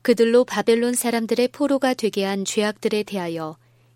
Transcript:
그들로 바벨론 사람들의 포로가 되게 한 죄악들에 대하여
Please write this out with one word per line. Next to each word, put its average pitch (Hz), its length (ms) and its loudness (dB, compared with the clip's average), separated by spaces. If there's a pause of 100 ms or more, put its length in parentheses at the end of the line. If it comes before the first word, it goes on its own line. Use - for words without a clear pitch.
그들로 233 420 4
바벨론 233 500 0
사람들의 233 540 0
포로가 269 460 0
되게 196 300 -2
한 196 200 -2
죄악들에 214 580 -2
대하여 170 540 -8 (400)